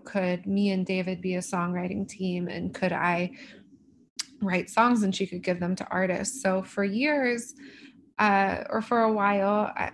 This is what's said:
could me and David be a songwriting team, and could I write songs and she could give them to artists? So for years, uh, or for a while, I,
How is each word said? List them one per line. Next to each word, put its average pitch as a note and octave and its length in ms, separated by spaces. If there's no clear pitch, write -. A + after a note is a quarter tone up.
could F3+ 420
me G3 260
and F#3 140
David F#3 360
be F#3 140
a F3+ 40
songwriting F3+ 680
team, F3+ 400
and F3+ 260
could F3+ 180
I F3 400
write F#3 280
songs A#3 340
and F#3+ 120
she G3 120
could F3+ 160
give F3+ 160
them F3 180
to - 120
artists? F#3 520
So F#3+ 220
for G3+ 200
years, A#3+ 720
uh, G3 500
or A3 120
for A#3 220
a A3 100
while, G3+ 640
I, - 160